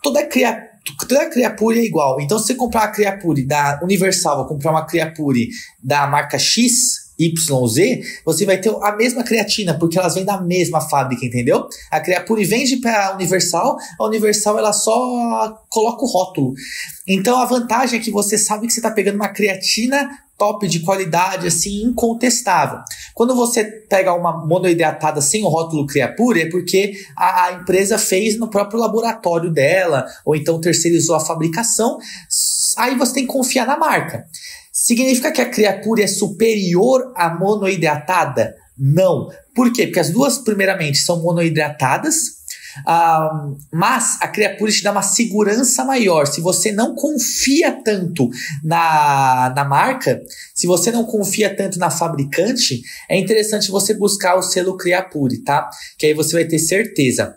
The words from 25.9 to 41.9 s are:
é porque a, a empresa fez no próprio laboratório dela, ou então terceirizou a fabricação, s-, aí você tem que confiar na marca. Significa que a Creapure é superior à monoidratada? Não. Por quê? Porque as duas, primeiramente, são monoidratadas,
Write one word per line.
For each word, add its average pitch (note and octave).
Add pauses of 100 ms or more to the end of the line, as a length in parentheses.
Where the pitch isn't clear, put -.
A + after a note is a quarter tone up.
é E3
porque F#3+ (240)
a, F3+
a F3+
empresa F#3+
fez G#3+
no A3
próprio G3+
laboratório G#3+
dela, D#3 (180)
ou D3+
então E3
terceirizou E3+
a D#3
fabricação, E3 (300)
s-, -
aí B3+
você B3+
tem C4+
que -
confiar B3+
na C#4+
marca. A#3+ (460)
Significa C4
que C#4+
a A#3+
Creapure G#3+
é G3
superior G#3+
à E3+
monoidratada? E3 (220)
Não. D#3+ (260)
Por A#3+
quê? G#3
Porque F#3
as D#3+
duas, C4
primeiramente, F#3+
são E3+
monoidratadas, E3 (460)